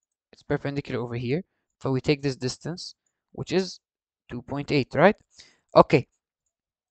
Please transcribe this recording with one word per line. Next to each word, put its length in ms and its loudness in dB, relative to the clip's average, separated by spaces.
It's 100 -20
perpendicular 560 -6
over 160 -6
here. 300 -4
So 140 -2
we 80 0
take 200 0
this 140 -2
distance, 600 -8
which 220 -10
is 260 -2
two 140 -10
point 320 -6
eight, 200 0
right? 220 6
Okay. 320 6